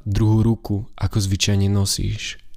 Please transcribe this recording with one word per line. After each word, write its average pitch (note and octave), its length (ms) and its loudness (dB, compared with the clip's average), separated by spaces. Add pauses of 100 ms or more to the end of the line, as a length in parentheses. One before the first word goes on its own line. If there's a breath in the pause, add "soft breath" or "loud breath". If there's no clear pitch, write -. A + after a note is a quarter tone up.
druhú G#2+ 400 4
ruku, A2 480 -2
ako - 240 -2
zvyčajne G2 480 2
nosíš. G2+ 720 -2 (200)